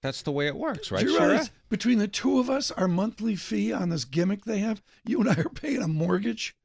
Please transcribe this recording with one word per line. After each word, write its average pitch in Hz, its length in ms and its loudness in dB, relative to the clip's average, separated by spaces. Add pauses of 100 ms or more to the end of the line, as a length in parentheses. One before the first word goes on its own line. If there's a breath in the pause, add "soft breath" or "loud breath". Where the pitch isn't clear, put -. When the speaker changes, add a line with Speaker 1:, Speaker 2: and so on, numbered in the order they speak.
Speaker 1:
That's 135 220 -6
the 156 80 -2
way 143 160 0
it 143 80 -4
works, 285 340 -6
right, - 160 2
Speaker 2:
Do - 60 2
you 330 80 4
realize 302 260 4
Speaker 1:
Shira? - 60 -12 (180)
Speaker 2:
between 233 300 2
the 208 80 2
two 262 320 0
of 247 100 0
us, 269 220 -2
our 185 160 0
monthly 208 480 0
fee 208 360 -2
on 185 180 -2
this 160 140 -2
gimmick 170 420 0
they 220 120 -2
have, 214 240 -2 (240 soft breath)
you - 160 0
and 214 80 4
I - 60 6
are - 140 -2
paying 277 340 -4
a 170 40 -2
mortgage 180 760 -2